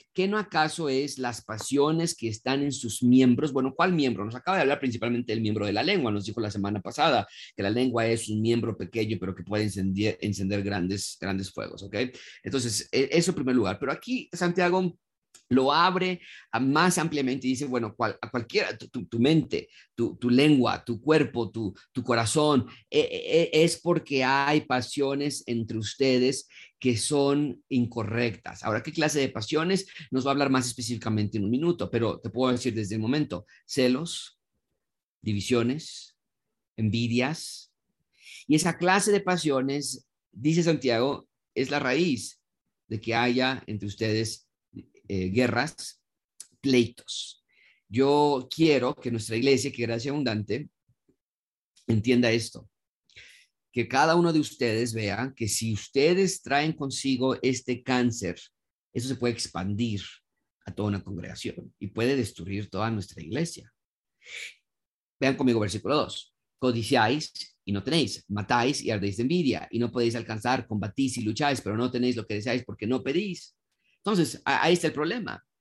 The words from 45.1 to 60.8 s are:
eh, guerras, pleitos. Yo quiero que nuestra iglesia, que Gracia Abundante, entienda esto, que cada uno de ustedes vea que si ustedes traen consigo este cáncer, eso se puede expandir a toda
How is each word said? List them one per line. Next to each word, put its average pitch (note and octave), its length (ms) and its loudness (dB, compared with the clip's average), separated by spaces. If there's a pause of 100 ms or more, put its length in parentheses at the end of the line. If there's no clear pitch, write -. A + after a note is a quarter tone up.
eh, F#2 200 -2
guerras, B2 720 -2 (580)
pleitos. - 840 0 (440)
Yo C#3 680 2
quiero D3 380 4
que - 160 -8
nuestra A2 260 -4
iglesia, C3 360 4
que A2 100 -8
Gracia A#2 300 -4
Abundante, B2 580 -2 (1200)
entienda A#2+ 420 4
esto, - 400 -2 (1040)
que A#2 160 -2
cada D#3 280 4
uno E3+ 160 4
de D#3+ 80 4
ustedes A#2 540 0
vea A2 420 -4
que A2+ 120 -4
si A2+ 260 -2
ustedes F3+ 720 2
traen D3 300 0
consigo C3 680 -2
este B2+ 400 -2
cáncer, A#2 580 0 (540)
eso A#2+ 140 -4
se C3+ 80 -4
puede A#2+ 180 0
expandir G2+ 720 -4 (640)
a F#2 80 -10
toda G#2 140 -2